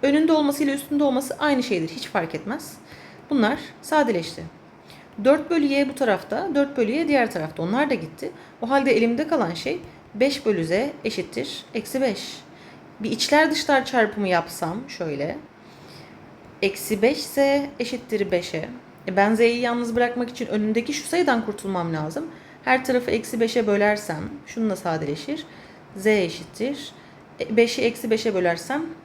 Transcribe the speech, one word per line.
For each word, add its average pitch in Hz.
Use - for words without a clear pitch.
Önünde 302
olmasıyla 285
üstünde 285
olması 269
aynı 285
şeydir. 175
Hiç -
fark 165
etmez. 214
Bunlar 247
sadeleşti. 233
Dört 294
bölü 330
y 277
bu -
tarafta, 233
dört 277
bölü 226
y 311
diğer 247
tarafta. 156
Onlar 247
da 269
gitti. -
O 233
halde 269
elimde 233
kalan 220
şey 311
beş 277
bölü 185
z 160
eşittir -
eksi 233
beş. -
Bir 214
içler 294
dışlar 285
çarpımı 214
yapsam 180
şöyle. 151
Eksi 196
beş 285
z -
eşittir 220
beşe. 175
E, 185
ben 208
z'yi 233
yalnız 240
bırakmak 240
için -
önündeki 214
şu -
sayıdan 285
kurtulmam 190
lazım. 160
Her 254
tarafı 247
eksi 226
beşe 226
bölersem 202
şununla 220
sadeleşir. 160
Z 190
eşittir. 214
E, -
beşi 233
eksi 233
beşe 220
bölersem 180